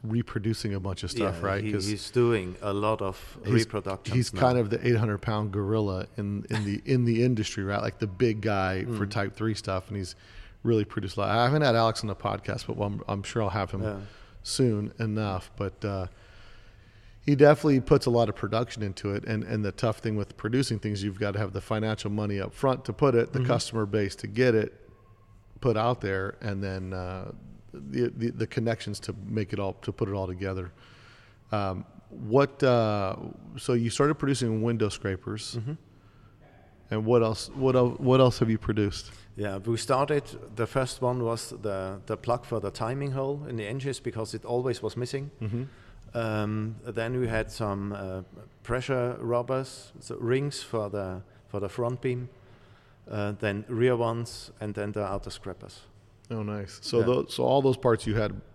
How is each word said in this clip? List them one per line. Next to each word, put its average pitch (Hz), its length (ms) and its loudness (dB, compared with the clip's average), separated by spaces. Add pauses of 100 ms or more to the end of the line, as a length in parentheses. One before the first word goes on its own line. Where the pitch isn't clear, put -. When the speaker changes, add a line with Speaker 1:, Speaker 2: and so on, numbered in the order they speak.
Speaker 1:
reproducing 110 720 -2
a 98 60 -2
bunch 95 240 -4
of 90 60 -4
stuff, 95 300 0
Speaker 2:
Yeah, 95 60 -2
Speaker 1:
right? 98 180 0
Speaker 2:
he, 107 80 0
Speaker 1:
'Cause 101 140 0
Speaker 2:
he's 104 240 -4
doing 107 500 2
a 101 120 -2
lot 104 300 2
of - 420 -8
Speaker 1:
he's, 107 80 2 (120)
Speaker 2:
reproductions 98 520 -6
Speaker 1:
he's 120 180 0
Speaker 2:
now. 92 60 -2
Speaker 1:
kind 127 180 6
of 110 120 2
the 117 160 -2
eight 120 100 6
hundred 107 220 2
pound 107 340 -2
gorilla 101 540 0 (100)
in, 101 340 -4
in 107 140 -2
the, 101 200 -2
in 127 200 4
the 117 200 4
industry, 107 400 0
right? 101 160 0
Like, 110 180 -4
the 113 100 -2
big 107 320 2
guy 98 440 0
for 107 220 -2
Speaker 2:
Mm. 101 40 -6
Speaker 1:
Type 101 260 -4
three 110 180 0
stuff, 95 340 -4
and 107 80 -6
he's 95 180 -6 (500)
really 113 200 4
produced 101 320 -6
a 101 40 -2
lot. 98 100 0
I 117 140 4
haven't 147 180 4
had 127 120 6
Alex 113 280 4
on 110 60 -4
the 98 60 -4
podcast, 101 520 -4
but 110 140 -4
I'm, 101 280 -2
I'm 101 160 -2
sure - 180 -2
I'll 101 60 2 (140)
have 92 100 -2
him 98 100 -4
Speaker 2:
Yeah. 107 140 -2 (460)
Speaker 1:
soon 107 560 2
enough. 107 580 -2
But, 98 280 -4
uh, 95 220 -2 (1160)
he 147 120 6
definitely 147 440 8
puts 139 260 4
a 127 40 2
lot 117 180 4
of 107 60 -4
production 110 480 -2
into 101 320 -4
it, 104 100 -4
and, 110 200 -2
and 107 200 -2
the 98 80 -2
tough - 280 0
thing 110 160 -2
with 101 200 -4
producing 120 420 0
things, 101 260 -4
you've 98 160 -4
gotta 101 180 0
have 98 140 -2
the 98 80 -4
financial 107 500 -2
money 104 300 -2
up 98 120 -6
front 131 320 0
to 110 80 -6
put 135 220 4
it, 117 180 4
the 135 60 0
Speaker 2:
Mm-hmm. 123 100 2
Speaker 1:
customer 113 380 0
base 101 300 0
to - 100 -10
get 117 280 4
it 110 200 2 (840)
put 117 160 2
out 117 260 2
there, 95 400 -2
and 101 200 -4
then, 95 300 -4
uh, 92 380 -8 (440)
the, 127 420 -2
the, 117 140 -2
the 110 160 -4
connections 113 540 -2
to 101 140 -8 (120)
make 107 280 -2
it 98 40 -4
all, 98 140 -2 (100)
to 113 100 -6
put 110 160 -2
it 98 40 -4
all 95 140 -2
together. 92 460 -4 (800)
Um, 98 340 -2 (240)
what, 131 520 2
uh, 107 540 4 (400)
so - 160 -2
you 117 160 2
started 147 280 2
producing 120 460 0
window 113 280 2
scrapers, 101 680 -6
Speaker 2:
Mm-hmm. 117 140 -6 (1160)
Speaker 1:
and 110 160 0
what 117 160 8
else, 110 320 0
what 131 220 4
el-, 123 220 6
what 131 220 6
else 127 200 6
have 113 100 4
you 110 80 4
produced? 104 520 0 (260)
Speaker 2:
Yeah, 101 220 -4
we 113 200 -2
started, 143 460 2 (320)
the 113 100 0
first - 340 -2
one 123 240 0
was 113 260 -2 (120)
the, 98 440 -4
the 110 100 -2
plug 120 280 -2
for 113 160 -4
the 98 120 -4
timing 135 400 -4
hole 135 360 -4
in 123 80 -6
the 107 100 -4
engines, 131 340 -4
because 113 340 -6
it 113 100 -8
always 123 380 -2
was 110 140 -4
missing. 135 340 -6 (100)
Speaker 1:
Mm-hmm. 113 220 -4 (520)
Speaker 2:
Um, 107 680 -2
then 117 340 -2
we 123 80 2
had 110 240 0
some, 101 440 -2
uh, 95 260 -6 (440)
pressure 123 540 0
rubbers, 120 800 -2
so - 180 -10
rings 135 460 0
for 107 280 -2
the, 95 320 -4 (260)
for 101 100 -4
the 98 120 -2
front 123 320 -2
beam, 123 260 -2 (840)
uh, 104 300 -2
then 104 280 -2
rear 123 280 4
ones, 117 540 -2 (100)
and 104 140 -6
then 104 180 -4
the 104 100 -2
outer 101 280 -4
scrappers. - 500 -14 (500)
Speaker 1:
Oh, 113 120 -4
nice. 104 400 -6
So - 180 2
Speaker 2:
Yeah. 107 60 4
Speaker 1:
tho-, 127 220 4
so 127 160 -2
all 131 180 6
those 131 160 4
parts 113 280 2
you 107 80 0
had 107 180 2 (220)